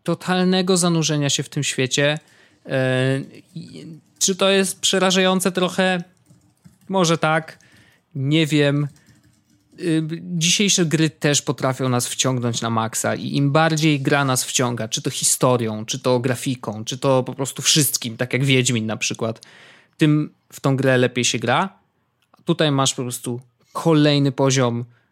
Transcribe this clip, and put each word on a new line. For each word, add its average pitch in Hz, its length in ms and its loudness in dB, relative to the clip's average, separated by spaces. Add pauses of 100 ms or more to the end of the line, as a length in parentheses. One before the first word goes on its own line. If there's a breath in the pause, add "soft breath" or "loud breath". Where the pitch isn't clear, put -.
totalnego 185 760 0
zanurzenia 156 540 0
się 147 120 -2
w - 60 -10
tym 147 160 -6
świecie. 143 540 0 (480 soft breath)
E, 131 540 0 (340)
i 165 320 -16 (320)
czy 190 180 0
to 190 140 2
jest 190 300 2
przerażające 185 720 2
trochę? 180 500 0 (840)
Może 170 300 2
tak. 156 400 -2 (560 soft breath)
Nie 147 320 2
wiem. 143 420 2 (920 soft breath)
Y, 160 220 0 (200)
dzisiejsze 180 640 0
gry 151 240 2
też 147 320 0
potrafią 131 460 -2
nas 123 200 0
wciągnąć 120 540 -2
na 117 80 -2
maksa 113 440 -2
i 127 220 -6
im 143 160 2
bardziej 156 480 2
gra 143 240 2
nas 131 200 0
wciąga, 120 440 -2
czy - 140 -6
to 143 80 -4
historią, 113 760 0
czy 135 120 -8
to 127 220 0
grafiką, 120 640 -4
czy - 140 -8
to 131 240 2
po 127 120 -8
prostu 135 280 -8
wszystkim, 127 540 0
tak 123 160 -4
jak 135 120 0
Wiedźmin 123 420 2
na 107 100 -4
przykład, - 440 -6 (560 loud breath)
tym 151 340 2 (220)
w - 80 -18
tą 139 160 0
grę 131 220 2
lepiej 123 260 0
się - 140 -2
gra. 135 400 -2 (680)
Tutaj 160 280 0
masz 135 220 0
po 135 80 -8
prostu 123 380 -8 (320)
kolejny 147 600 2
poziom 123 520 0 (280 soft breath)